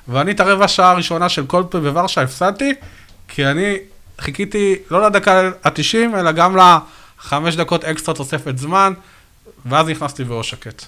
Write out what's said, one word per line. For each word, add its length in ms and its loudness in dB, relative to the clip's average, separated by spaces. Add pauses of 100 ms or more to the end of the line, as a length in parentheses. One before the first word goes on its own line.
ואני 240 -2
את 80 -6
הרבע 280 4
שעה 240 4
הראשונה 380 0
של 160 -4
קולדפליי 380 -2
בוורשה 380 -2
הפסדתי, 520 -2 (540)
כי 180 -4
אני 320 0 (420)
חיכיתי 560 -2 (160)
לא 140 2
לדקה 460 4 (120)
התשעים, 520 0
אלא 160 0
גם 260 2
לחמש 960 2
דקות 300 -2
אקסטרה 300 -6
תוספת 420 -8
זמן, 360 0 (720)
ואז 220 0
נכנסתי 360 -6
בראש 260 -6
שקט. 380 -16